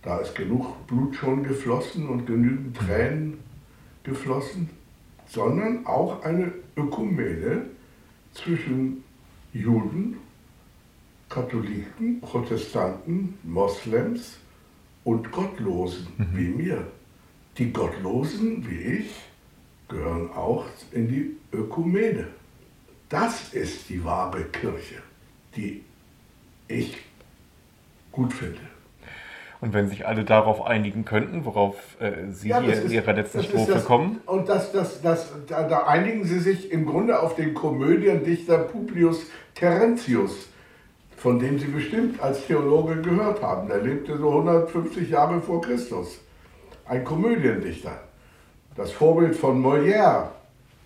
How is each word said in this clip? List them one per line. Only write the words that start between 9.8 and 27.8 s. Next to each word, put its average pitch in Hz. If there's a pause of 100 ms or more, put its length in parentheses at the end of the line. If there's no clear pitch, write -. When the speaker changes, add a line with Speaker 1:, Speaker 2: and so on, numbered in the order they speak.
Speaker 1:
Katholiken, 120
Protestanten, 117
Moslems 107 (680)
und 113
Gottlosen 90 (100)
Speaker 2:
Mhm. 101
Speaker 1:
wie 87
mir. 139 (680)
Die 117
Gottlosen 127
wie 131
ich - (760)
gehören 82
auch - (260)
in 117
die 135 (140)
Ökumene. 170 (840)
Das -
ist -
die 87
wahre 85
Kirche, - (600)
die - (840)
ich - (1120)